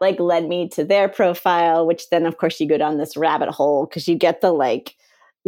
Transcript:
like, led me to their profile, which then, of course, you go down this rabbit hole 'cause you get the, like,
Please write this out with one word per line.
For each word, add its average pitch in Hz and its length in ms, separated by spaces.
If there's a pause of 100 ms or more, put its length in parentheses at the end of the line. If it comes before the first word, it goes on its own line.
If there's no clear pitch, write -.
like, 190 180
led 170 280
me 175 220
to 151 140
their 196 240
profile, 175 760
which 170 240
then, 170 160
of 165 120
course, - 220
you 151 80
go 151 100
down 151 200
this 151 180
rabbit 151 340
hole 147 360
'cause 160 220
you 170 80
get 165 260
the, 185 100
like, 131 440 (520)